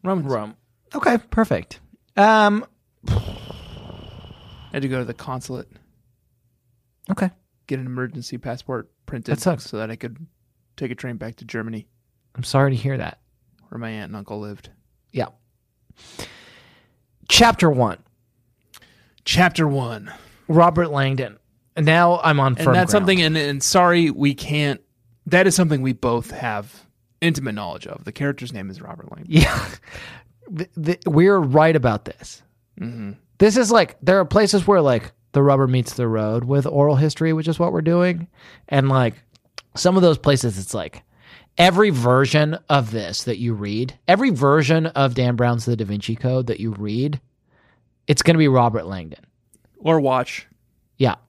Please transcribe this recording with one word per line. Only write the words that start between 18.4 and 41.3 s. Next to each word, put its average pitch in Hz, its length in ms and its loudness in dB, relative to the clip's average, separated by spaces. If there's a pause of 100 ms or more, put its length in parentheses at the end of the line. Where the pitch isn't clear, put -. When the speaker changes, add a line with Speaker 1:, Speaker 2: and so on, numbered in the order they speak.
Speaker 1:
Chapter 170 440 2
one. 117 440 -6 (360)
Speaker 2:
Robert 170 420 4
Langdon. 135 480 -4 (380)
And 156 100 0
now 170 380 4
I'm 151 160 4
on 135 160 2
Speaker 1:
And - 80 -6
Speaker 2:
firm 135 100 4
Speaker 1:
that's 175 180 2
Speaker 2:
ground. 202 160 2
Speaker 1:
something, 185 140 2
and, 160 160 0
and 143 260 -4
sorry, 175 480 4
we 139 220 0
can't, 147 480 -4 (440)
that 185 220 4
is 165 80 2
something 151 260 2
we 131 120 -2
both 120 380 -4
have 107 540 -10 (360)
intimate 139 320 -2
knowledge 101 340 -12
of. - 160 -16
The 104 80 -12
character's 139 420 -6
name 98 160 -12
is 92 120 -16
Robert - 300 -18
Langdon. - 200 -14
Speaker 2:
Yeah. - 420 4
<laughs> - 20 -20 (720)
The, 180 300 -10
the, 170 220 -4 (100)
we're 180 300 6
right 156 360 4
about 117 300 0
this. - 380 -20 (360)
Speaker 1:
Mm-hmm. 110 340 -12 (260)
Speaker 2:
This 214 180 6
is 233 140 2
like, 214 320 2
there 185 160 4
are 180 60 2
places 196 420 2
where, 196 120 6
like, 127 320 2 (200)
the 143 100 2
rubber 139 240 4
meets 127 280 -2
the 123 140 -2
road 110 360 -2
with 135 240 0
oral 143 300 2
history, 156 360 0
which 160 140 -4
is 165 100 -2
what 170 160 -2
we're 165 80 -2
doing. 170 460 0 (420)
And, 139 180 2
like, 131 280 0 (600)
some 180 200 0
of 185 80 4
those 160 160 4
places, 123 400 0
it's 98 160 -10
like, 82 260 -10 (560)